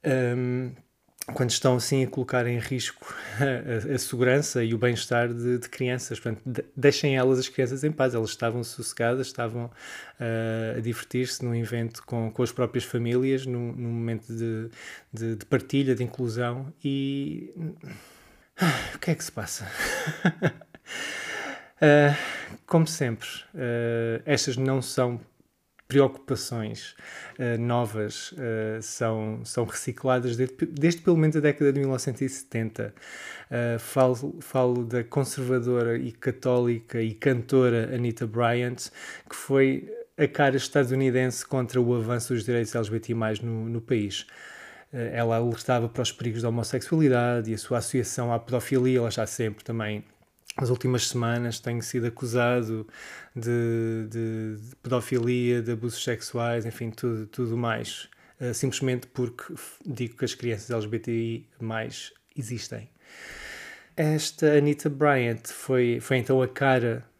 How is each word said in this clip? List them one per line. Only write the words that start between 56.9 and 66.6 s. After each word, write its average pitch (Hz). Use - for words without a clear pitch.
tudo, 110
tudo 117
mais. 117
Eh, 123
simplesmente 127
porque -
f-, -
digo 120
que 127
as -
crianças 113
L 113
G 107
B 113
T 117
I 117
mais 113
existem. 113
Esta 151
Anita 147
Bryant 135
foi, 123
foi 131
então 131
a 123
cara 120